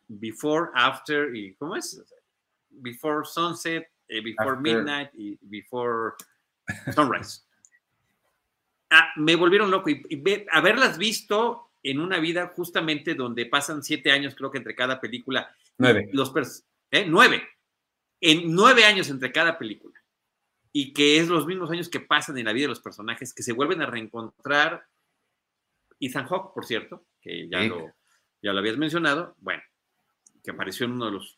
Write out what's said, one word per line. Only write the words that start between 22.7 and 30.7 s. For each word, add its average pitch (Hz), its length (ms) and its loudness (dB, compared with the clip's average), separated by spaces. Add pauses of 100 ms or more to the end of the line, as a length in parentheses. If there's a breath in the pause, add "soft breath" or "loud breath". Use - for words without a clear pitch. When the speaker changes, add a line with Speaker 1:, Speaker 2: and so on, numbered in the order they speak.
Speaker 1:
los 113 100 -8
personajes, 113 540 -12
que 120 80 -14
se 120 100 -4
vuelven 151 300 -2
a 135 40 -2
reencontrar 123 1000 -4 (1120)
Ethan 131 260 -6
Hawke, - 280 -6
por 117 100 -10
cierto, - 400 -8 (160)
que 85 280 -12
ya 90 120 -4
Speaker 2:
Sí. 110 80 0
Speaker 1:
lo, 82 240 -8 (500)
ya 101 120 -4
lo 98 40 -2
habías 110 200 -2
mencionado, 160 600 -2
bueno, 90 220 -8 (800)
que - 100 -10
apareció - 340 -6